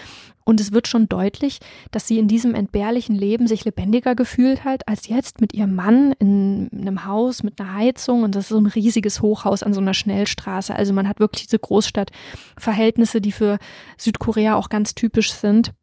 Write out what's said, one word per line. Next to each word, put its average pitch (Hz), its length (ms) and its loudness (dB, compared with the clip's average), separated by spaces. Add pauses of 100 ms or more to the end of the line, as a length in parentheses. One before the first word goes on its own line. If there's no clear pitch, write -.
(440)
Und 220 160 4
es 202 120 -4
wird 233 160 2
schon 226 200 2
deutlich, 196 520 -4 (320)
dass - 160 -4
sie 220 100 2
in 220 80 4
diesem 226 300 2
entbehrlichen 214 580 -2
Leben 208 320 0
sich 220 180 -2
lebendiger 233 520 0
gefühlt 254 480 2
hat, 269 240 -4
als 214 180 -4
jetzt - 340 -4
mit 214 140 0
ihrem 202 220 0
Mann 240 420 4
in 196 540 2
einem 196 320 -6
Haus 226 400 -2
mit 208 160 -8
einer 190 140 -10
Heizung. 240 500 0
Und 196 100 0
das 196 120 -4
ist - 20 -10
so 220 100 0
ein 208 80 6
riesiges 208 560 0
Hochhaus 208 400 0
an 208 100 0
so 196 80 -2
einer 190 140 0
Schnellstraße. 196 800 -4
Also 202 200 0
man 196 140 0
hat 208 120 -4
wirklich - 260 0
diese - 140 0
Großstadtverhältnisse, - 1600 -2
die 202 100 -2
für 208 280 0 (380)
Südkorea 214 600 0
auch 202 120 -2
ganz 214 280 -2
typisch 220 360 0
sind. 214 500 2